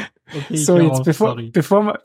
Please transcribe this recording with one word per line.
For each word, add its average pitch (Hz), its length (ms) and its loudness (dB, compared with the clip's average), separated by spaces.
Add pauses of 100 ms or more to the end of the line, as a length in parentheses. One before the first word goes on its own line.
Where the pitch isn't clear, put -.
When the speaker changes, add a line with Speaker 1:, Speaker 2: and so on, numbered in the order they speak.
(340)
Speaker 1:
Okay, 156 220 -10
Speaker 2:
So, 156 220 2
Speaker 1:
ich 170 80 4
Speaker 2:
jetzt 131 160 2
Speaker 1:
auch, - 20 -6
Speaker 2:
bevor, 170 280 0
Speaker 1:
sorry. 117 180 -10
Speaker 2:
bevor 196 360 2
wir, 208 200 -4